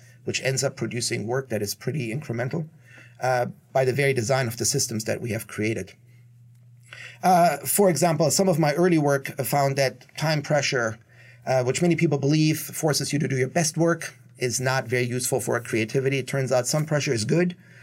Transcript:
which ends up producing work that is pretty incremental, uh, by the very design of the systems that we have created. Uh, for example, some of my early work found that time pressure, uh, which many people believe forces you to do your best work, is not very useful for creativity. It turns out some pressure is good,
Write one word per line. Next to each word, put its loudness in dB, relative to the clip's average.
which -4
ends -2
up -2
producing -4
work -4
that -4
is -6
pretty -6
incremental, -6
uh, 0
by 2
the 2
very 2
design 0
of -6
the -4
systems -2
that -4
we -6
have -6
created. -4
Uh, 6
for 4
example, 2
some 2
of 2
my 4
early 4
work 0
found 0
that 0
time 0
pressure, 0
uh, 2
which 0
many 4
people 2
believe 2
forces -2
you 0
to 0
do -2
your 0
best -2
work, 0
is -2
not 0
very 0
useful -2
for -2
creativity. 0
It -4
turns -2
out 2
some 0
pressure 0
is -2
good, 0